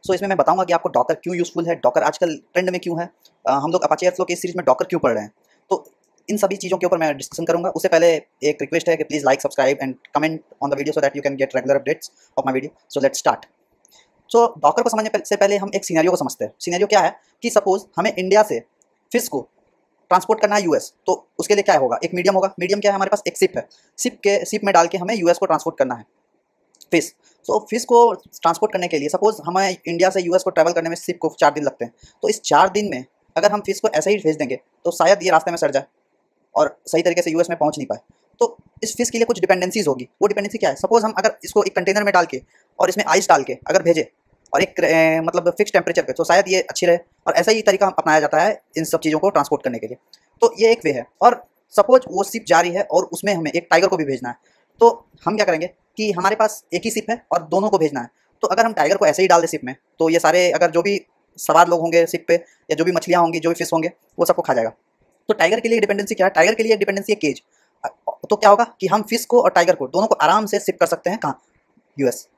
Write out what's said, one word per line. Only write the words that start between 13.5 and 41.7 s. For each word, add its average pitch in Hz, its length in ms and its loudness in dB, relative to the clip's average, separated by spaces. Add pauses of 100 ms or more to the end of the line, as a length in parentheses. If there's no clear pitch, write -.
So, 233 60 6 (240)
Docker 196 180 2
को 240 60 0
समझने 214 200 -2
पह-, 208 160 -2
से 208 100 0
पहले 202 220 2
हम 196 180 -6
एक 196 100 -4
सिनेरियो 170 260 0
को 180 60 0
समझते 127 280 -6
हैं। - 140 -12
Scenario 185 280 -2
क्या 208 120 4
है 175 200 0 (220)
कि 233 80 -2
suppose 202 320 2 (160)
हमें 196 180 -2
India 190 280 4
से 127 200 -2 (480)
फिश - 160 0
को 135 220 -8 (540)
ट्रांसपोर्ट 185 380 0
करना 208 140 0
है 208 80 0
यूएस, - 300 -2 (140)
तो - 200 -2 (120)
उसके 208 160 0
लिए 202 80 0
क्या 180 140 4
होगा? 123 260 0
एक 170 100 -4
मीडियम 180 220 0
होगा। 190 240 0
मीडियम 190 200 -2
क्या 202 120 2
है 196 40 0
हमारे 190 140 -2
पास? 202 180 -2
एक 170 100 -8
शिप - 200 0
है। 113 100 -8 (320)
शिप 240 240 -6
के, 202 220 0
शिप 208 180 -6
में 196 100 0
डाल 170 140 6
के 185 100 -4
हमें 180 180 -4
यूएस 175 220 2
को 190 80 -2
ट्रांसपोर्ट 160 320 -2
करना 127 180 -2
है 110 100 -18 (840)
फिश। - 240 -2 (360)
So, 214 80 0 (100)
फिश 233 160 -6
को 233 280 6
ट्रांसपोर्ट - 600 -4
करने 180 140 -4
के 156 120 -2
लिए 143 100 -4
suppose 202 360 0
हमें 185 320 -2 (100)
इंडिया 170 220 0
से 190 120 -2
यूएस 180 220 0
को 190 60 -2
travel 170 220 2
करने 165 180 -2
में 170 60 -6
शिप 180 260 -8
को 156 180 -4
चार 147 140 4
दिन 151 100 -4
लगते 131 220 -4
हैं, 117 80 -18 (280)
तो - 80 0
इस - 120 -4
चार 170 280 4
दिन 202 220 -4
में 131 140 -8 (320)
अगर 208 140 4
हम 208 100 -4
फिश - 180 -6
को 220 80 -2
ऐसे 160 240 0
ही 214 60 2
भेज 156 180 0
देंगे 147 240 -6 (260)
तो 175 60 0
शायद 180 320 2
ये 180 60 0
रास्ते 160 220 2
में 170 60 -6
सड़ 143 140 0
जाए 139 140 -2 (720)
और - 300 0
सही 165 160 0
तरीके 175 200 0
से 170 100 -4
यूएस 170 180 -2
में 165 100 -6
पहुंच 151 180 0
नहीं 139 100 -8
पाए। - 120 -6 (400)
तो - 180 0 (260)
इस - 120 -8
फिश 247 140 -2
के 247 80 -6
लिए 226 80 2
कुछ 202 140 -4
dependencies 180 480 -2
होगी। 127 200 -4 (140)
वो 202 60 2
dependency 202 300 -4
क्या 175 120 0
है? 139 60 -4
Suppose 220 280 2
हम 220 140 -2
अगर 214 260 -2
इसको 208 200 0
एक 196 120 -4